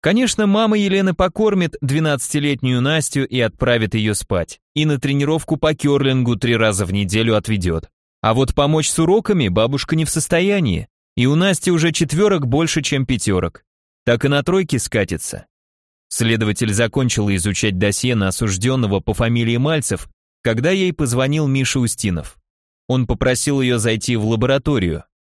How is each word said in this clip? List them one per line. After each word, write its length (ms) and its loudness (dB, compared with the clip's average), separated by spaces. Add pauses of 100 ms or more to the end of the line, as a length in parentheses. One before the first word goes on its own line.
Конечно, 460 2
мама 300 2
Елены 360 2
покормит 680 0
двенадцатилетнюю 1000 0
Настю 440 0
и 140 -4
отправит 540 0
её 220 0
спать, 440 -4 (140)
и 120 2
на 140 0
тренировку 580 0
по 160 0
кёрлингу 640 2
три 200 0
раза 300 2
в 60 -6
неделю 440 0
отведёт. 540 -2 (320)
А 120 2
вот 220 0
помочь 340 2
с 80 -2
уроками 500 2
бабушка 480 0
не 100 0
в 40 -4
состоянии, 760 0 (280)
и 100 2
у 100 4
Насти 360 2
уже 200 2
четвёрок 560 0
больше, 340 0
чем 240 -2
пятёрок. 580 -2 (420)
Так 200 0
и 20 2
на 160 2
тройке 360 0
скатится. 680 -4 (640)
Следователь 640 0
закончила 640 0
изучать 420 -2
досье 380 0
на 140 0
осуждённого 720 -2
по 140 -4
фамилии 440 0
Мальцев, 520 -2 (340)
когда 280 0
ей 220 0
позвонил 540 0
Миша 320 0
Устинов. 580 -2 (500)
Он 180 0
попросил 540 0
её 200 0
зайти 360 -2
в 100 0
лабораторию. 800 0 (360)